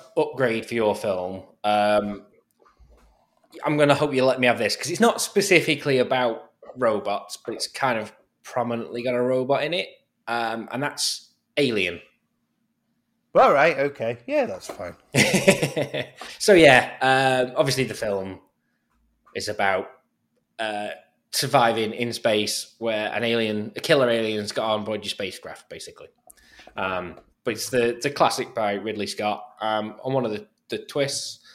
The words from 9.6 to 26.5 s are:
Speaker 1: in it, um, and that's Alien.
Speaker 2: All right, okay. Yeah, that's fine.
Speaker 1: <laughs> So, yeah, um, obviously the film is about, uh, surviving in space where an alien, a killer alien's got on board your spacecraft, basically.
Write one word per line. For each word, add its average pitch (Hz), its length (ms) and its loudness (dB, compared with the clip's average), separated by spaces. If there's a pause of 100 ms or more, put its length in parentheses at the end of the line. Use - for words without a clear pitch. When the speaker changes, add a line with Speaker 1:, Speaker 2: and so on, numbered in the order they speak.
Speaker 1:
in 160 100 -4
it, 185 140 -4 (400)
um, 113 420 -4
and 127 120 -6
that's - 480 -6 (260)
Alien. 98 440 0 (1300)
Speaker 2:
All 220 180 6
right, 147 260 4
okay. 135 480 -2
Yeah, 277 200 0
that's 92 220 -10
fine. 87 260 -12 (200)
Speaker 1:
<laughs> 151 920 2 (320)
So, 208 160 6
yeah, 139 380 8 (100)
um, 131 540 2
obviously 135 280 2
the 110 100 -6
film 95 460 -4 (920)
is 98 140 -6
about, 98 400 0 (680)
uh, 104 320 -4 (420)
surviving 117 600 2
in 120 200 -4
space 107 680 -2
where 107 340 -2
an 110 120 -4
alien, 110 500 -2
a - 60 -10
killer 139 280 2
alien's 110 440 -2
got 113 180 -2
on 104 140 -2
board 104 200 -6
your 98 60 -8
spacecraft, - 580 -10
basically. - 400 -18 (680)